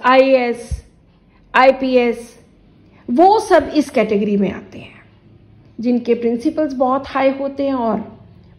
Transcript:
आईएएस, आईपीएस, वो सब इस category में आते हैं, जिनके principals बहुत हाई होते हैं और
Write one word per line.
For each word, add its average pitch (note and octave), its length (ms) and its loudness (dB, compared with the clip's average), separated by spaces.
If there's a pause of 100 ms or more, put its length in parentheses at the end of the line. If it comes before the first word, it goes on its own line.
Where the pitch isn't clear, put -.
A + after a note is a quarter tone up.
आईएएस, B3+ 840 2 (680)
आईपीएस, B3+ 840 2 (720)
वो F#4 300 4
सब E4+ 360 2
इस D4 140 0
category G#3 480 -2
में G3 140 -2
आते - 280 -16
हैं, - 140 -20 (840)
जिनके A#3 340 -2
principals C4 600 -4
बहुत C4 340 -2
हाई C4+ 220 -2
होते C#4 380 -6
हैं C#4 60 -4
और A3+ 460 -6 (400)